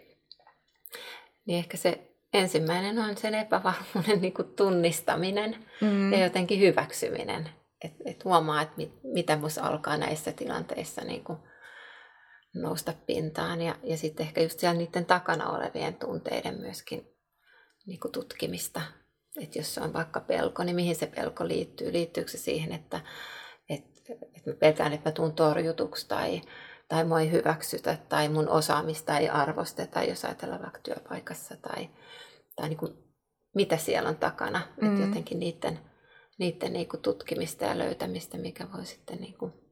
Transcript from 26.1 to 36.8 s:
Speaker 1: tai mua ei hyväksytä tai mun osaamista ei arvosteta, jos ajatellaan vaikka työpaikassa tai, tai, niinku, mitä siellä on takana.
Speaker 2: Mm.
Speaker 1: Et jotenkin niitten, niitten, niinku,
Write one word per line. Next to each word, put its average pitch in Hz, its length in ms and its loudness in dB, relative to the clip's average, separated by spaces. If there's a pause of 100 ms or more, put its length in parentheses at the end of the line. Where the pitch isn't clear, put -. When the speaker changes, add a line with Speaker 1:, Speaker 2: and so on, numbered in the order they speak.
Speaker 1:
tai 165 160 4
mua 165 160 4
ei 160 100 4
hyväksytä 156 680 0 (100)
tai 151 200 2
mun 151 200 2
osaamista 156 720 2
ei - 100 2
arvosteta, 165 760 0
jos - 220 -2
ajatellaan - 380 -6
vaikka - 200 -12
työpaikassa - 760 -10
tai, - 320 -8 (680)
tai, 151 120 -4
niinku, 156 200 -4 (680)
mitä 190 220 4
siellä - 320 0
on 160 80 0
takana. - 440 0 (200)
Speaker 2:
Mm. 208 140 4
Speaker 1:
Et 196 140 4
jotenkin 170 300 -4
niitten, 165 400 -4 (600)
niitten, 180 340 -2
niinku, 175 240 -4